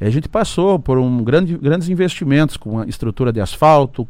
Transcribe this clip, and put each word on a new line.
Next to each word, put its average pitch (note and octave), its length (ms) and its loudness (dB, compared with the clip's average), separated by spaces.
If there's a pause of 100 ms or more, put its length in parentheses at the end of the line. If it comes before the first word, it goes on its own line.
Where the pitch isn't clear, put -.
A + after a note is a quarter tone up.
A G2+ 80 0
gente C#3 180 0
passou G3 520 0
por C3 180 0
um B2+ 260 0
grande, E3 360 2
grandes E3 320 0
investimentos D#3+ 640 0
com A2 240 -6
a G#2+ 60 -6
estrutura A#2+ 440 -2
de A2 120 -2
asfalto, C#3 680 2